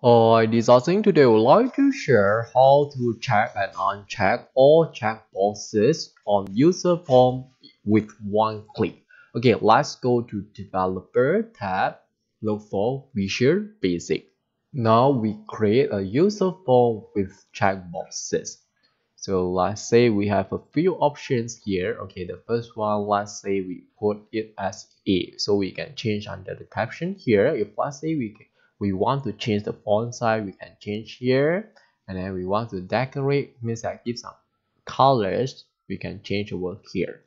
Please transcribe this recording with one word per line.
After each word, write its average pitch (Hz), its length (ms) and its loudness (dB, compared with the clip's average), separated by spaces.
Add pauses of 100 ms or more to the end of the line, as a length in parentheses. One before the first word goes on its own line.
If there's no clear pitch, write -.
Hi, 113 420 6
this 113 180 2
is 120 40 -2
Austin. 147 320 4
Today, 185 200 4
I 131 60 8
would 110 120 6
like 180 380 4
to 277 160 4
share 113 600 2
how 139 400 4
to 120 280 -4
check 113 340 0
and 98 160 -4
uncheck 101 800 -4
all 147 380 6
checkboxes 107 1200 -2 (160)
on 101 260 0
user 175 460 0
form 127 480 2 (400)
with 104 260 2 (100)
one 107 440 -2 (100)
click. 113 200 -2 (380)
Okay, 117 220 4
let's 110 400 4
go 123 260 0
to 110 200 -10 (120)
Developer 95 920 -2 (120)
tab, 101 440 -4 (420)
look 107 220 -4
for 123 420 -4 (100)
Visual 127 500 0 (140)
Basic. 85 480 -4 (460)
Now 117 360 4
we 110 280 -2 (100)
create 110 460 0
a 101 80 -2
user 180 500 0 (140)
form 120 400 2 (100)
with 98 300 -6 (100)
checkboxes. 92 1000 -4 (580)
So 92 360 -4
let's 92 360 -2
say 120 220 4
we 101 180 0
have 98 240 -2
a 92 80 -6 (140)
few 165 220 0
options 135 680 -4
here. 95 380 -4
Okay, 95 240 -12
the - 200 -14
first 117 300 -6
one, 104 320 -2
let's 104 320 -2
say 98 220 -4
we 90 240 -12 (120)
put 104 200 -2 (160)
it 107 240 -6
as 101 280 -10 (220)
A. 95 300 0
So 104 180 -2
we 98 160 -2
can - 240 -12
change 104 320 -6
under 95 280 -14
the - 100 -20
caption 170 480 -8
here. 123 420 2
If 202 220 -4
let's 139 240 -6
say 160 140 -4
we, 110 200 -6 (440)
we 101 120 -2
want 113 320 0
to 107 80 -6
change 104 320 -2
the - 80 -6
font 110 420 -2
size, 110 300 0
we 98 80 -8
can - 200 -18 (100)
change 104 340 -10
here. 147 560 0 (360)
And 95 100 -10
then 95 160 -6
we 90 120 -6
want 107 260 -2
to 95 100 -8
decorate, 131 840 -4
means 113 200 -8
that - 200 -10
give 117 160 -8
some - 140 -18 (500)
colors, 120 800 0 (240)
we 95 80 -10
can 92 260 -12
change 101 300 -6
over 90 260 -8 (140)
here. 85 360 -6